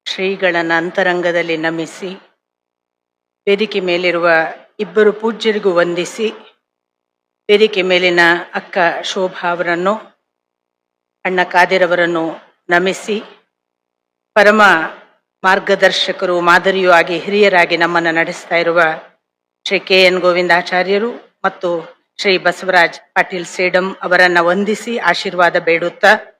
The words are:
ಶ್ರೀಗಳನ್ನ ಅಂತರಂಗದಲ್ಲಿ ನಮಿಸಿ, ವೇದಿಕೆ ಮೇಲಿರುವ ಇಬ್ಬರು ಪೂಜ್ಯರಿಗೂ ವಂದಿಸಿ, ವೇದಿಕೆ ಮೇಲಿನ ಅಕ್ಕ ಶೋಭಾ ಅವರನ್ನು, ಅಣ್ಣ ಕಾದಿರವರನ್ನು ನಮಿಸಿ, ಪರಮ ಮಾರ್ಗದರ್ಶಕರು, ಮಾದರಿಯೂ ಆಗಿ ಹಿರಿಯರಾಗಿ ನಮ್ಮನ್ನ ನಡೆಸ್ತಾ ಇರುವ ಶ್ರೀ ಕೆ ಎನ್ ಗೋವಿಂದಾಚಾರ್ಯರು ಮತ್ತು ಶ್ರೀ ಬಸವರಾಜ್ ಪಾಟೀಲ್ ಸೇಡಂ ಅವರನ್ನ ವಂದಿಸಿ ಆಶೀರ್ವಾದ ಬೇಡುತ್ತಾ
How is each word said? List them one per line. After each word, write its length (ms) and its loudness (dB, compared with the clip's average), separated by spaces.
ಶ್ರೀಗಳನ್ನ 680 -2
ಅಂತರಂಗದಲ್ಲಿ 800 -2
ನಮಿಸಿ, 580 -6
ವೇದಿಕೆ 320 0
ಮೇಲಿರುವ 480 0
ಇಬ್ಬರು 320 2
ಪೂಜ್ಯರಿಗೂ 600 -2
ವಂದಿಸಿ, 580 -2
ವೇದಿಕೆ 320 2
ಮೇಲಿನ 380 2
ಅಕ್ಕ 240 -8
ಶೋಭಾ 480 -6
ಅವರನ್ನು, 440 -2
ಅಣ್ಣ 180 0
ಕಾದಿರವರನ್ನು 920 0
ನಮಿಸಿ, 520 -2
ಪರಮ 280 4
ಮಾರ್ಗದರ್ಶಕರು, 960 0
ಮಾದರಿಯೂ 500 2
ಆಗಿ 280 2
ಹಿರಿಯರಾಗಿ 580 2
ನಮ್ಮನ್ನ 340 0
ನಡೆಸ್ತಾ 460 -4
ಇರುವ 260 2
ಶ್ರೀ 120 -2
ಕೆ 240 2
ಎನ್ 160 4
ಗೋವಿಂದಾಚಾರ್ಯರು 1300 -2
ಮತ್ತು 540 -6
ಶ್ರೀ 180 0
ಬಸವರಾಜ್ 640 0
ಪಾಟೀಲ್ 460 -4
ಸೇಡಂ 560 -2
ಅವರನ್ನ 380 2
ವಂದಿಸಿ 580 -2
ಆಶೀರ್ವಾದ 580 -2
ಬೇಡುತ್ತಾ 520 0